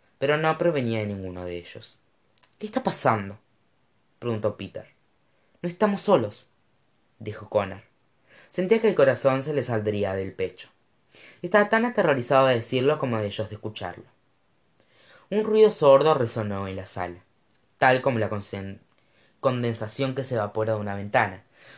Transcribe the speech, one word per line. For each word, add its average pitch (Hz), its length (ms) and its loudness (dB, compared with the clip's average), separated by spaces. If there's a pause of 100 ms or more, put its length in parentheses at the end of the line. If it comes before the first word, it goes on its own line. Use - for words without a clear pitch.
(180)
pero 143 180 2
no 160 220 0
provenía 135 400 0
de 107 80 -2
ninguno 92 400 -8
de 87 100 -8
ellos. - 420 -16 (600)
«¿Qué 214 80 -10
está 214 160 -6
pasando?», 107 560 -2 (800)
preguntó 107 400 -4
Peter. 95 300 -12 (720)
«No 175 60 -4
estamos 196 340 -2
solos», 123 480 0 (680)
dijo 104 300 -12
Connor. 98 340 -2 (680)
Sentía 190 320 0
que 226 80 2
el - 40 0
corazón 135 480 4
se 147 120 -6
le 135 80 0
saldría 104 520 -2
del 95 200 -6
pecho. - 340 -8 (720)
Estaba 208 300 2
tan 226 160 2
aterrorizado 139 600 4
de 131 100 4
decirlo 131 420 0
como 123 200 -2
de 107 80 -2
ellos 101 220 -6
de - 80 -12
escucharlo. 101 480 -12 (1300)
Un 214 80 2
ruido 214 300 6
sordo 147 420 8
resonó 104 540 -2
en 95 80 -8
la 95 100 -10
sala, 90 380 -10 (540)
tal 131 240 4
como 123 180 0
la 104 100 -2
consen-, 101 480 -8 (600)
condensación 123 760 -4
que 135 80 -6
se 120 140 -6
evapora 110 380 -2
de 107 40 -2
una 104 160 -6
ventana. 101 480 -2 (360)